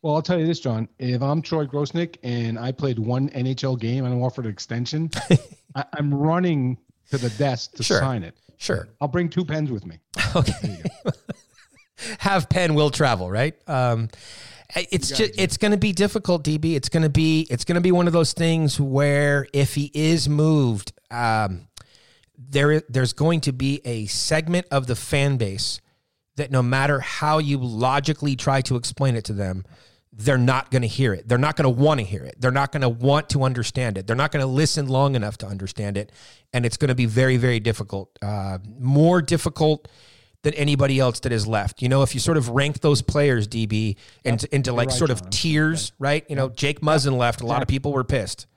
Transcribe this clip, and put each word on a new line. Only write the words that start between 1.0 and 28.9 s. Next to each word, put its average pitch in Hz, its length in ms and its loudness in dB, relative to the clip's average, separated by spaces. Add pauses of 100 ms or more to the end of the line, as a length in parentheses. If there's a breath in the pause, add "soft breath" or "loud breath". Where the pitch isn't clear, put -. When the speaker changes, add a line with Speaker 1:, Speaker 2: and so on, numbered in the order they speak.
Speaker 1:
I'm 147 180 0
Troy 156 240 -2
Grosnick 147 560 -4
and 117 380 -4
I 123 120 -4
played 127 280 -4
one 123 300 -2
N 127 180 -4
H 131 160 -4
L 131 120 -2
game 123 300 -2
and 123 80 -2
I'm 123 80 -2
offered 127 240 -4
an 110 60 -4
extension, 127 580 -6 (340)
Speaker 2:
<laughs> - 320 -20
Speaker 1:
I, 139 180 -4
I'm 147 200 -2
running 151 640 0 (320)
to 139 80 -4
the 120 140 -2
desk 123 420 -4
to 120 100 -8
Speaker 2:
Sure. - 160 0
Speaker 1:
sign 127 240 -2
it. - 120 -16 (220)
Speaker 2:
Sure. - 300 -6 (140)
Speaker 1:
I'll 143 60 -2
bring 170 200 -2
two 180 160 -2
pens 151 280 -4
with 107 140 -8
me. 82 120 -16 (180)
Speaker 2:
<laughs> - 200 -4
Okay. 98 480 -2 (200)
<laughs> - 1160 -12
Have 196 280 0
pen 175 280 2
will 151 160 4
travel, 107 400 2
right? 131 240 0 (120)
Um, 120 420 0 (680 loud breath)
I, - 160 -2
it's - 180 0
Speaker 1:
You - 60 -6
got - 20 -2
Speaker 2:
ju-, 220 60 4
Speaker 1:
it, 208 120 0
Jim. 196 80 0
Speaker 2:
it's - 140 -2
gonna 208 200 2
be 202 160 2
difficult, 185 500 0
D 151 140 0
B. 160 180 0
It's 135 140 -2
gonna 160 200 4
be, 160 400 4
it's 120 160 -4
gonna 175 160 2
be 180 100 4
one 175 160 4
of 165 60 2
those 165 200 4
things 160 460 2
where 143 720 2
if 139 220 2
he 143 220 -2
is 156 340 2
moved, 147 640 2 (160)
um, 110 580 -2 (680 loud breath)
there 139 360 2
i-, 156 140 2
there's 127 260 0
going 160 280 2
to 143 100 -2
be 135 320 -2
a 117 220 -6
segment 160 640 -2
of 139 160 0
the 120 100 -2
fan 139 420 0
base 104 440 -4 (540)
that 139 160 -4
no 131 100 2
matter 135 380 2
how 151 400 0
you 143 180 0
logically 131 800 0
try 135 260 0
to 127 140 -2
explain 123 400 -2